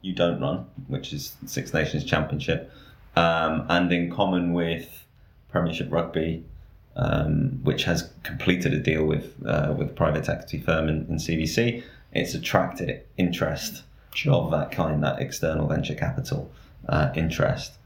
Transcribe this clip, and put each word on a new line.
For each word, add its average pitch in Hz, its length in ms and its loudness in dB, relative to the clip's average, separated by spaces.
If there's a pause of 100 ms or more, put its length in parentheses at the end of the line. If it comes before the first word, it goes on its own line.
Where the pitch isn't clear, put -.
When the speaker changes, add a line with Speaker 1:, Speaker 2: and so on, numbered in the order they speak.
Speaker 1:
you 92 120 -6
don't 87 280 2
run, 76 240 -2 (220)
which - 260 -6
is - 220 -8 (100)
Six - 280 -6
Nations 78 320 0
Championship. 80 640 -2 (440)
Um, 82 540 4
and 87 220 4
in 85 200 2
common 90 420 2
with - 520 -2 (440)
Premiership 85 420 0
Rugby, 82 540 0 (500)
um, - 680 2
which - 200 2
has 85 280 0 (120)
completed - 500 0
a 73 60 2
deal 78 260 2
with, 76 300 0 (100)
uh, - 320 2
with - 120 0
a - 40 -10
private 76 360 2
equity - 300 -4
firm 80 280 2
in, 78 220 0
in 82 100 -2
C 82 160 0
V 80 100 0
C, 117 380 2 (300)
it's - 200 0
attracted - 680 0 (140)
interest 82 680 0 (320)
Speaker 2:
Sure. - 180 2
Speaker 1:
of 82 180 2
that - 200 -2
kind, 78 320 0
that - 160 0
external 78 480 -2
venture - 280 0
capital, - 540 -4 (400)
uh, 78 260 2
interest. - 580 0 (120)